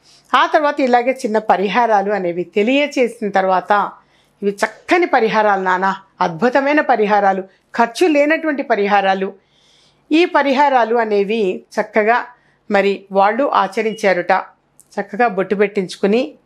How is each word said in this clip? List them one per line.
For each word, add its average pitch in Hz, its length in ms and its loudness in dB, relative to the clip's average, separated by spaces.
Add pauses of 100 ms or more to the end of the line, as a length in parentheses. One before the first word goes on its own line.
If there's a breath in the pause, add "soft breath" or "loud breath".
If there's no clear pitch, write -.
(360 soft breath)
ఆ 294 100 2
తర్వాత 302 340 0
ఇలాగే 240 300 2
చిన్న 220 280 -4
పరిహారాలు 208 720 0
అనేవి 180 320 -4
తెలియచేసిన 240 880 -2
తర్వాత, 190 600 0 (520 soft breath)
"ఇవి 202 80 -2
చక్కని 339 560 -2
పరిహారాలు 214 560 0
నాన్న, 190 320 0 (260)
అద్భుతమైన 247 600 0
పరిహారాలు, 208 600 2 (340 soft breath)
ఖర్చు 233 300 0
లేనటువంటి 302 560 0
పరిహారాలు." 196 680 0 (800 soft breath)
ఈ 320 120 4
పరిహారాలు 269 720 2
అనేవి 214 680 -2 (180)
చక్కగా 220 440 0 (460 soft breath)
మరి 196 420 0
వాళ్ళు 208 320 2
ఆచరించారుట. 196 880 -2 (680)
చక్కగా 208 280 -2
బొట్టు 190 260 -4
పెట్టించుకుని 202 800 -2 (120)